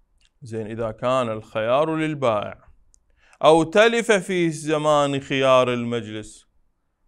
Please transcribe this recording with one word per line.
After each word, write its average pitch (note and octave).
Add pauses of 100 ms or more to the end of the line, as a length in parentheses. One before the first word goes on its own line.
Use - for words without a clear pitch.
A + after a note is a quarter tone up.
(420)
زين، A2
إذا A2+
كان B2
الخيار A#2
للبائع B2+ (840)
أو D#3+
تلف A3
في F3+
زمان D3
خيار C3
المجلس A2+ (600)